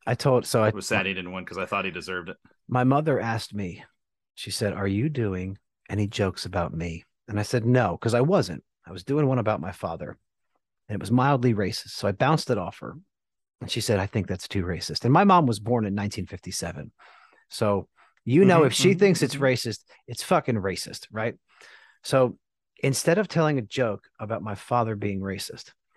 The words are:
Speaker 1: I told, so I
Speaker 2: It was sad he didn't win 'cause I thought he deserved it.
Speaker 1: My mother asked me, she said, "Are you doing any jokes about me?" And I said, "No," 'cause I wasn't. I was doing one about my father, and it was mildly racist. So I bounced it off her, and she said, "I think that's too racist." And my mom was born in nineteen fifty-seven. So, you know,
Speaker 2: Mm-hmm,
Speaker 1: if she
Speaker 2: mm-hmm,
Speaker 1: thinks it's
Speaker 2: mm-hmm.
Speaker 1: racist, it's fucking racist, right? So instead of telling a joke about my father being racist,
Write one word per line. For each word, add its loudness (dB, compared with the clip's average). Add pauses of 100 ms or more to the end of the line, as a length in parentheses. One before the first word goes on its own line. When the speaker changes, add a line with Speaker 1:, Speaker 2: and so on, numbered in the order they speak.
Speaker 1:
I 0
told, 2
so 2
I 4
Speaker 2:
It -2
was -8
sad 0
he -2
didn't -8
win -8
'cause -12
I -4
thought -4
he -6
deserved -8
it. -14 (320)
Speaker 1:
My 2
mother 2
asked -6
me, -8 (520)
she -14
said, -2
"Are -4
you 0
doing -4 (320)
any -2
jokes -2
about -4
me?" -8 (240)
And -4
I 0
said, -2
"No," 2
'cause -2
I 4
wasn't. 0 (220)
I -16
was -14
doing 0
one 2
about 0
my -8
father, -8 (720)
and -6
it -4
was -8
mildly 4
racist. -4
So -4
I 0
bounced 0
it 2
off -8
her, -12 (640)
and -8
she -4
said, 2
"I -2
think -4
that's -8
too -2
racist." -6
And 6
my 8
mom 8
was 0
born 0
in -2
nineteen -4
fifty-seven. -10 (580)
So, 0 (380)
you 6
know, 8
Speaker 2:
Mm-hmm, 8
Speaker 1:
if 0
she 6
Speaker 2:
mm-hmm, 2
Speaker 1:
thinks 6
it's -2
Speaker 2:
mm-hmm. 0
Speaker 1:
racist, 0 (200)
it's -10
fucking 2
racist, -4
right? -4 (680)
So 2 (460)
instead 2
of 0
telling 2
a -2
joke -4 (100)
about -6
my -8
father 0
being -4
racist, -10 (260)